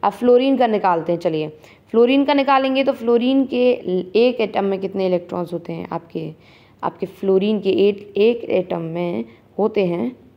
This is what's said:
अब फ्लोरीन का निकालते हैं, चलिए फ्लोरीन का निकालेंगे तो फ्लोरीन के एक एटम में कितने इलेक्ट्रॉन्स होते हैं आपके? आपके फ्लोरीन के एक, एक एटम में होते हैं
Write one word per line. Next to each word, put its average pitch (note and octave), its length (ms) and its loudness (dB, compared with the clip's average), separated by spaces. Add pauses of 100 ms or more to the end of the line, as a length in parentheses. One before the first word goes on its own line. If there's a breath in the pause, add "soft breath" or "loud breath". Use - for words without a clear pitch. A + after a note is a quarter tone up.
अब G3 100 0
फ्लोरीन B3 440 4
का B3 100 2
निकालते F#3 460 0
हैं, E3+ 60 -2
चलिए D#3+ 300 -2 (420 loud breath)
फ्लोरीन B3+ 340 4
का D4 100 2
निकालेंगे C4+ 500 2
तो C4+ 80 0
फ्लोरीन A#3+ 520 2
के B3 260 2 (460)
एक A#3+ 240 2
एटम G#3 240 -2
में G3 160 -2
कितने F#3+ 260 -4
इलेक्ट्रॉन्स F3+ 460 -4
होते E3+ 200 -8
हैं E3+ 200 -10
आपके? E3 400 -10 (520 soft breath)
आपके E3+ 220 -6
फ्लोरीन G3 540 0
के F#3+ 100 -2
एक, G3 460 0
एक A#3 280 2
एटम F3+ 360 -2
में F3 440 -4 (340 loud breath)
होते G#3 280 0
हैं F#3+ 300 -4 (200)